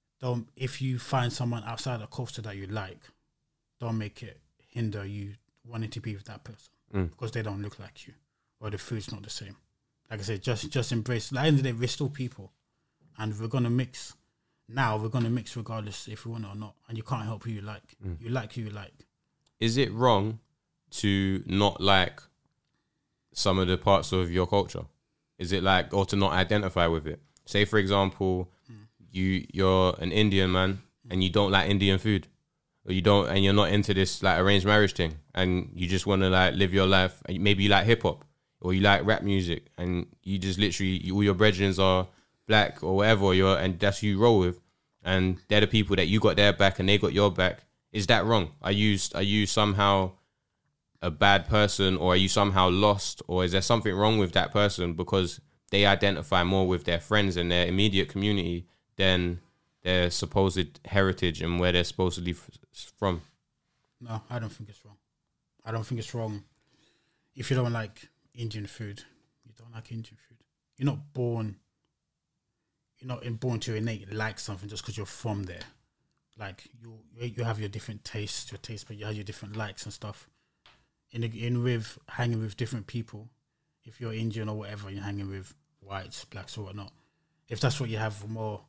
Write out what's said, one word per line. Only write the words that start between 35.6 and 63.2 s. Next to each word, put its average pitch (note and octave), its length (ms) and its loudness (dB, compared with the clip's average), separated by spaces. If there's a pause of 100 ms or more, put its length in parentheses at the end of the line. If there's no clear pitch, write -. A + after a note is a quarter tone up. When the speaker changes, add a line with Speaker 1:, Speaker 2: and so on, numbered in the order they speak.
Speaker 2:
you F2+ 140 -4
just F#2 180 0
wanna, F#2+ 220 2
like, F#2 260 4
live F#2+ 200 2
your F#2+ 120 4
life. F#2 380 2
And F2+ 160 -6
maybe G2+ 220 4
you G2+ 80 4
like G2 160 6
hip A#2 160 4
hop E2 220 -2 (360)
or F2+ 120 -2
you F#2+ 80 2
like G2+ 240 6
rap G#2+ 180 0
music, F#2 440 -2 (100)
and F2+ 300 -4 (160)
you F#2+ 160 -4
just F#2 200 -4
literally, F#2+ 460 0
you, F#2 100 -4
all G2+ 100 2
your G2+ 100 4
brethrens G2 480 4
are F#2 240 4 (400)
black G#2+ 380 2
or F#2 100 0
whatever, G2 400 4
you're, F#2+ 240 6
and F2 220 0
that's G2 200 2
who G#2+ 60 -2
you G2+ 120 2
roll A2+ 200 6
with, F2+ 220 2 (420)
and F#2 360 0 (100)
they're G#2 120 6
the G#2 60 6
people G#2 300 4
that F2+ 100 4
you G#2 140 4
got G2 160 6
their G2+ 160 8
back F#2+ 260 4
and F#2+ 100 2
they G2+ 80 6
got F#2 160 2
your G2+ 200 4
back. F2+ 320 0 (280)
Is G2 140 -2
that G#2+ 180 4
wrong? G#2 280 2 (100)
Are F#2+ 80 -2
you, G#2 260 4 (200)
are F#2 60 0
you G2+ 240 2
somehow G2 640 2 (920)
a F2+ 80 -2
bad G2 380 4
person, G2+ 480 2
or F2+ 160 2
are F2+ 40 6
you F#2+ 120 4
somehow F#2+ 420 4
lost, G2+ 560 2
or F#2 180 0
is F2 60 0
there F#2+ 120 0
something G#2+ 300 0
wrong G#2+ 260 4
with F#2 160 2
that F#2 180 0
person F#2+ 420 0
because F2+ 460 -2 (320)
they G2+ 120 4
identify G2 600 2
more F#2+ 240 2
with F2 160 0
their - 160 0
friends G2 360 0
and F2 140 -2
their F2 160 2
immediate F#2+ 420 2
community F#2+ 600 -2 (260)
than F2+ 460 2 (420)
their F2+ 260 2
supposed F#2 760 -2
heritage F2+ 580 0
and F2 160 -2
where F2+ 140 2
they're F2 100 2
supposedly F2 480 -2
f-, - 640 -16
from? F2+ 260 -2 (800)